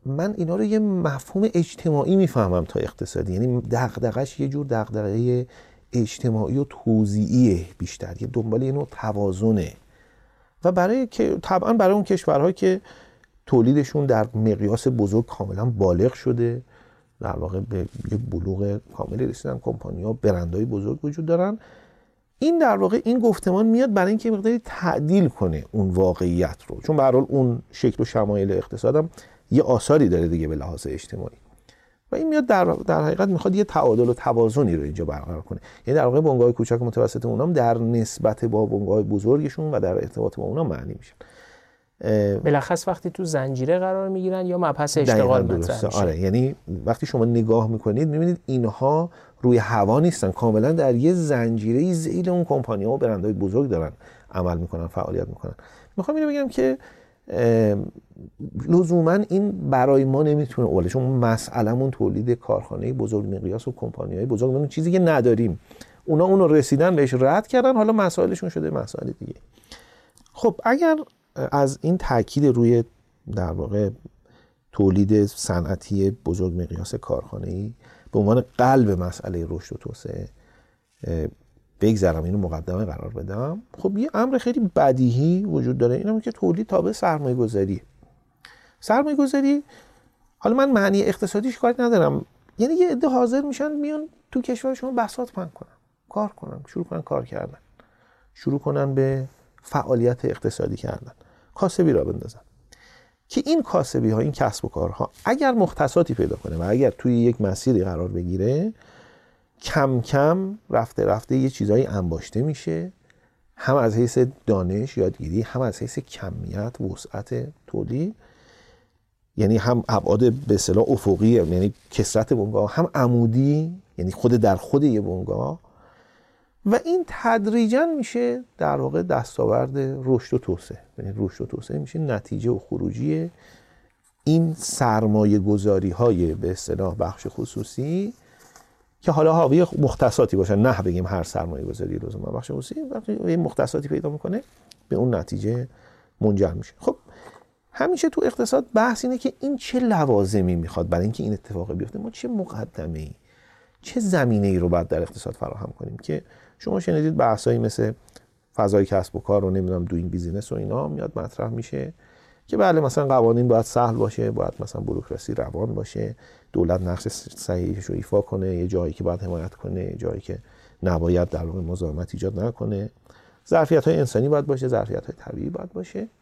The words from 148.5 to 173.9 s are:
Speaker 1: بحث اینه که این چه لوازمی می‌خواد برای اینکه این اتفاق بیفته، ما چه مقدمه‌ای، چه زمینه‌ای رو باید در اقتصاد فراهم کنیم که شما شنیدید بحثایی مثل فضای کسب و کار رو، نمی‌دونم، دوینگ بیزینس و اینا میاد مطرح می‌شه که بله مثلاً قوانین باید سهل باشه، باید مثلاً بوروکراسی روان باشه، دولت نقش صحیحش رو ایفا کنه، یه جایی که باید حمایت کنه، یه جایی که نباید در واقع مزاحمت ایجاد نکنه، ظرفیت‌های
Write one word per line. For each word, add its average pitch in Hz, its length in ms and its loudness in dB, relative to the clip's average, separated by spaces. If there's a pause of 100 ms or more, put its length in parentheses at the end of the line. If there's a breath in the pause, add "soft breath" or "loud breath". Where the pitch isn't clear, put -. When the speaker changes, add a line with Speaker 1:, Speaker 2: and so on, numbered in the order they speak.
Speaker 1:
بحث 226 300 2
اینه 254 140 -2
که 254 220 -4
این 277 160 -4
چه 254 240 -4
لوازمی 107 760 2
می‌خواد 85 320 -4
برای 87 140 0
اینکه 107 200 -4
این 107 100 -2
اتفاق 95 400 -8
بیفته، 113 260 -8
ما 220 120 -10
چه 240 180 -10
مقدمه‌ای، 82 800 -8 (720 soft breath)
چه - 180 -6
زمینه‌ای 120 580 2
رو 87 100 2
باید 87 200 0
در 82 140 -2
اقتصاد - 320 -10
فراهم - 440 -10
کنیم - 180 -12
که - 260 -8 (360 soft breath)
شما 196 220 -4
شنیدید 156 360 0
بحثایی 120 420 2
مثل 113 340 0 (640 soft breath)
فضای 101 320 4
کسب 95 300 -2
و - 40 -6
کار 104 220 2
رو، 95 80 0
نمی‌دونم، 92 340 -2
دوینگ 85 260 -4
بیزینس 87 420 -6
و - 20 -6
اینا 110 340 -4
میاد - 300 -8
مطرح - 300 -8
می‌شه 117 440 -8 (540 soft breath)
که - 100 -4
بله 185 240 4
مثلاً 143 260 0
قوانین 120 420 4
باید 113 160 4
سهل 120 300 0
باشه، 110 360 -2
باید - 300 -4
مثلاً - 220 -8
بوروکراسی - 520 -6
روان 107 400 -6
باشه، 107 420 -6 (360 soft breath)
دولت 87 280 2
نقش 90 280 -4
صحیحش 90 760 -6
رو 92 100 -6
ایفا 101 260 0
کنه، 95 360 -4
یه 87 100 -2
جایی 87 260 -2
که - 120 -8
باید 90 180 -2
حمایت 87 320 -8
کنه، 92 300 -8
یه 87 120 -8
جایی - 240 -6
که - 180 -12 (440 soft breath)
نباید 87 460 2
در 82 160 -6
واقع 85 160 -6
مزاحمت 85 540 -6
ایجاد 95 260 -6
نکنه، 110 500 -6 (580 soft breath)
ظرفیت‌های 160 480 4